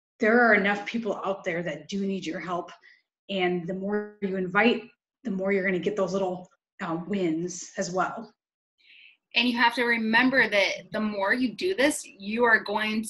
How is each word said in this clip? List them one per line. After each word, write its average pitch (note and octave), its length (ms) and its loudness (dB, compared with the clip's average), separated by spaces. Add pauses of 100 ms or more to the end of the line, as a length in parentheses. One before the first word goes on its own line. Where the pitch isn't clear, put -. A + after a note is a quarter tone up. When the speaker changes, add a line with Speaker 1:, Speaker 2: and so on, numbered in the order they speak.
(200)
Speaker 1:
there A3+ 200 6
are A#3 140 8
enough G3+ 320 2
people A3+ 380 -4
out F#3+ 180 -4
there F3 220 -4
that D3+ 240 -8
do G3 180 -4
need F#3+ 180 -4
your E3 140 -6
help. F3 320 -8 (600)
And F3+ 360 0
the F#3 80 -4
more G#3 460 -4
you F#3+ 160 -2
invite, F#3+ 480 2 (400)
the A#3 80 -6
more F#3+ 200 -2
you're F#3+ 120 0
gonna F#3+ 160 2
get G#3 160 -2
those F#3 160 0
little, F#3 360 -4 (320)
uh, E3+ 180 -4 (100)
wins F3 720 -4
as F#3 120 -4
well. F#3 420 -4 (1000)
Speaker 2:
And A#3+ 140 2
you A#3 80 0
have A#3+ 200 4
to A#3+ 80 0
remember A#3 640 4
that F#3+ 440 0
the G#3+ 80 -4
more G#3 320 0
you B3+ 220 0
do F#3+ 200 -2
this, C#4+ 300 2
you G#3+ 400 -4
are A3 180 4
going G#3+ 480 -2